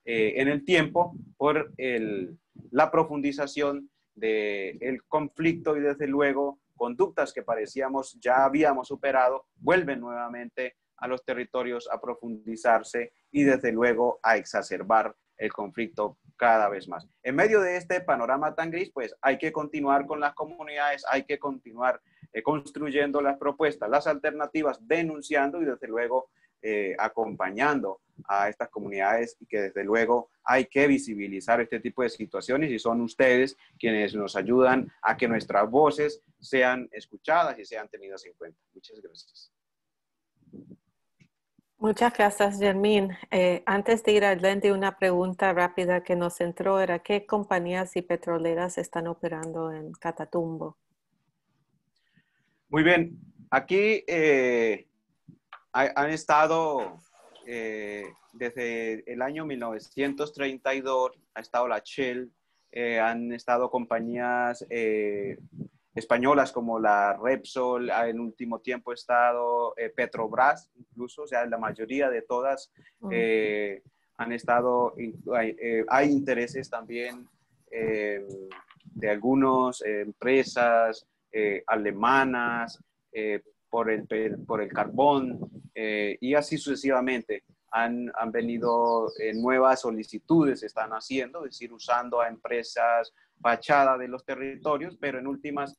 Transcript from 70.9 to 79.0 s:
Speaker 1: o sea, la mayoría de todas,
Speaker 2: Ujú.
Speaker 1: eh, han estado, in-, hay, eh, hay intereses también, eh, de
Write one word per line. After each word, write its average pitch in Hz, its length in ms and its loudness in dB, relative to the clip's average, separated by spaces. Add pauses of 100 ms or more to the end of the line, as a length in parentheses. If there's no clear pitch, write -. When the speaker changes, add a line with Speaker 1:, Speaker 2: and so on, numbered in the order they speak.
Speaker 1:
o 147 40 -12
sea, 123 200 -2
la 117 120 -4
mayoría 113 520 -2
de 117 120 -2
todas, 131 480 -4 (300)
Speaker 2:
Ujú. 226 120 -10
Speaker 1:
eh, 107 720 0 (360)
han 120 140 -6
estado, 123 640 2
in-, 113 220 -10 (140)
hay, 110 240 0
eh, 113 300 -2
hay 143 220 4
intereses 131 580 -2
también, 120 580 -10 (440)
eh, 107 540 -2 (600)
de 107 260 -4